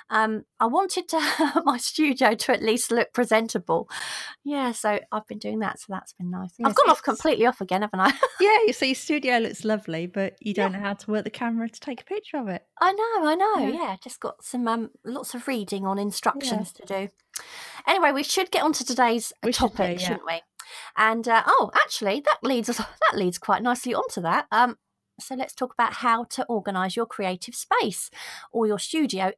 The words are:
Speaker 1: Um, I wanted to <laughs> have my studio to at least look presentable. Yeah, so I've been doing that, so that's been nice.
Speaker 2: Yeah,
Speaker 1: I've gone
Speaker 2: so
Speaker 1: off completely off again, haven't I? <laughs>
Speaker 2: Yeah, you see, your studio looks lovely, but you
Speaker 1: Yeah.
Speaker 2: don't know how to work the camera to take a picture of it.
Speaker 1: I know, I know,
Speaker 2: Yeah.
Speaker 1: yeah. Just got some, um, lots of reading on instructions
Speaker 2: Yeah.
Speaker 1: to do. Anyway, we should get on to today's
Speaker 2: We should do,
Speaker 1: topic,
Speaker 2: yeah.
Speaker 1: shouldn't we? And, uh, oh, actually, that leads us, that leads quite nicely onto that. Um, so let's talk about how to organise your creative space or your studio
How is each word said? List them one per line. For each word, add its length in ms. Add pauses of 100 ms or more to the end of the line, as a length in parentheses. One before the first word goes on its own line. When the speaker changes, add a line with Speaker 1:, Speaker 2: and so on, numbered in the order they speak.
Speaker 1:
Um, 360 (160)
I 60
wanted 420
to 120
<laughs> 160
have 280
my 140
studio 580
to 160
at 100
least 300
look 200
presentable. 760 (560)
Yeah, 260
so 300 (100)
I've 160
been 140
doing 200
that, 200
so 80
that's 240
been 180
nice. 280
Speaker 2:
Yeah, 100
Speaker 1:
I've 80
gone 100
Speaker 2:
so 60
Speaker 1:
off 100
completely 420
off 160
again, 220
haven't 160
I? 140 (140)
<laughs> 140
Speaker 2:
Yeah, 260
you 60
see, 140
your 80
studio 440
looks 260
lovely, 420
but 340
you 160
Speaker 1:
Yeah. 80
Speaker 2:
don't 100
know 60
how 140
to 160
work 140
the 60
camera 380
to 120
take 200
a 40
picture 320
of 100
it. 180 (160)
Speaker 1:
I 120
know, 360
I 60
know, 240
Speaker 2:
Yeah. 100 (140)
Speaker 1:
yeah. 180
Just 200
got 240
some, 240
um, 220 (140)
lots 300
of 140
reading 380
on 120
instructions 800
Speaker 2:
Yeah. 80
Speaker 1:
to 200
do. 60 (720)
Anyway, 260
we 100
should 300
get 100
on 120
to 100
today's 480 (100)
Speaker 2:
We 100
should 200
do, 40
Speaker 1:
topic, 240
Speaker 2:
yeah. 80
Speaker 1:
shouldn't 180
we? 140 (560)
And, 300
uh, 200
oh, 280
actually, 460
that 240
leads 240
us, 100
that 380
leads 220
quite 240
nicely 320
onto 280
that. 300
Um, 260 (420)
so 160
let's 180
talk 200
about 200
how 300
to 220
organise 500
your 100
creative 480
space 560 (400)
or 160
your 120
studio 600